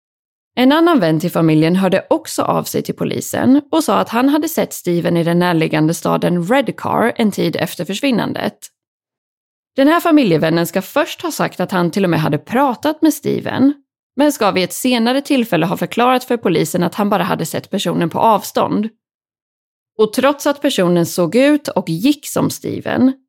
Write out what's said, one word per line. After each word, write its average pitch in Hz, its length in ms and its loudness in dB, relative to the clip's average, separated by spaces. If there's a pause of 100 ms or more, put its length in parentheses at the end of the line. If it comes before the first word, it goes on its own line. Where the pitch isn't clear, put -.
(560)
En 262 160 4
annan 330 280 4
vän 160 200 2
till 175 100 -2
familjen 160 460 2
hörde 190 340 0
också - 320 -2
av 165 200 -2
sig - 200 -4
till - 120 -8
polisen - 760 0
och 320 140 0
sa 208 140 0
att 220 100 -2
han 247 200 0
hade 311 200 0
sett 208 240 -4
Steven 170 440 -2
i 170 80 0
den 170 140 2
närliggande 165 560 2
staden 170 500 -2
Redcar 226 720 0
en 220 140 0
tid 170 260 -2
efter - 280 -6
försvinnandet. 214 760 -4 (1160)
Den 277 120 4
här 330 120 4
familjevännen 170 640 2
ska 190 160 -4
först - 400 -4
ha 339 80 -4
sagt - 300 -4
att 175 120 -4
han 175 180 0
till 196 140 -2
och 175 60 0
med 160 100 0
hade 151 180 -2
pratat 277 640 -2
med 302 120 4
Steven, - 600 0 (420)
men 294 160 2
ska 208 180 0
vid 180 140 0
ett 170 80 -6
senare 247 480 0
tillfälle 226 460 0
ha 170 100 -4
förklarat 247 480 0
för 240 120 -2
polisen 175 460 -2
att 175 120 -4
han 208 160 -2
bara 190 120 0
hade 170 240 -4
sett - 240 -8
personen 170 400 -2
på - 80 -6
avstånd. 214 680 0 (1080)
Och 214 140 0
trots 277 340 0
att 285 160 -2
personen 175 440 2
såg 170 280 -2
ut 294 340 2
och - 200 -4
gick 202 380 0
som 160 240 -2
Steven - 640 -2 (160)